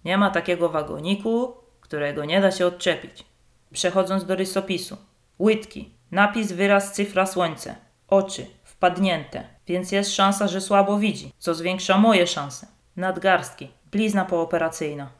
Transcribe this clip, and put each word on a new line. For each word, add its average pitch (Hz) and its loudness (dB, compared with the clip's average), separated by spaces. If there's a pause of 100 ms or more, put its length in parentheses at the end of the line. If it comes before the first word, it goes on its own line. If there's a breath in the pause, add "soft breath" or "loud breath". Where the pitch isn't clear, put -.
Nie 185 0
ma 202 2
takiego 170 0
wagoniku, 202 -2 (280)
którego 143 -6
nie 175 2
da 190 4
się 180 0
odczepić. - -4 (480)
Przechodząc 185 0
do 185 0
rysopisu. 190 -4 (420)
Łydki. - 0 (180)
Napis, 202 2
wyraz, 196 2
cyfra, 202 0
słońce. 175 -4 (320)
Oczy. 190 2 (180)
Wpadnięte. 175 -2 (240)
Więc 180 -4
jest 202 0
szansa, 196 2
że 185 -4
słabo 196 4
widzi, 190 -2
co 170 -4
zwiększa 185 0
moje 202 6
szanse. 143 -8 (280)
Nadgarstki. 180 0 (240)
Blizna 202 0
pooperacyjna. 165 -2 (120)